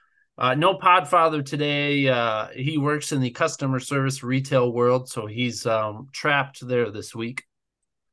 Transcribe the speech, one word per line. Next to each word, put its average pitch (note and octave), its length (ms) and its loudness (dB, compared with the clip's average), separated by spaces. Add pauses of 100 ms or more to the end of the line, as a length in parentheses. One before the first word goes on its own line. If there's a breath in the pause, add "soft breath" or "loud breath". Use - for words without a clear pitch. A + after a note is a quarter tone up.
(380 soft breath)
Uh, B2+ 180 0
no F3+ 220 2
Podfather E3+ 680 4
today. C#3+ 600 0
Uh, A#2 420 2
he D3 280 -4
works D3 340 -2
in C#3 100 0
the B2 80 0
customer C3+ 500 -2
service C3+ 440 -2
retail C3 480 2
world, B2 360 2
so A2 180 -8
he's, A#2 400 -4
um, A2 460 -2
trapped C#3 560 -2
there A#2+ 240 0
this G#2 240 -12
week. A#2 280 -8 (680)